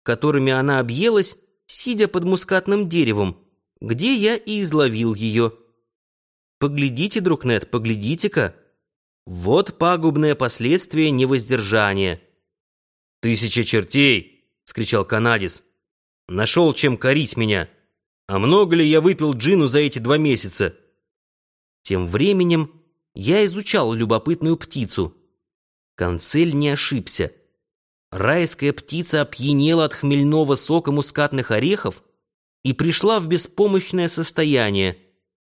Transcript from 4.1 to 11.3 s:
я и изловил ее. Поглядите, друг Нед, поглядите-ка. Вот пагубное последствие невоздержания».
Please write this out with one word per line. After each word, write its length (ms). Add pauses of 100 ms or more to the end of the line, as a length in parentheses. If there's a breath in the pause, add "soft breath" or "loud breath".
я 220
и 240
изловил 540
ее. 420 (1040)
Поглядите, 600
друг 240
Нед, 260
поглядите-ка. 840 (720)
Вот 520
пагубное 560
последствие 760
невоздержания». 1120 (1000)